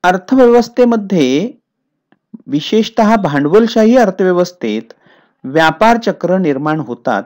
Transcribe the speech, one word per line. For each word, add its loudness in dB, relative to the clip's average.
अर्थव्यवस्थेमध्ये, 2
विशेषतः 0
भांडवलशाही 2
अर्थव्यवस्थेत -2
व्यापार 0
चक्र -2
निर्माण -2
होतात -6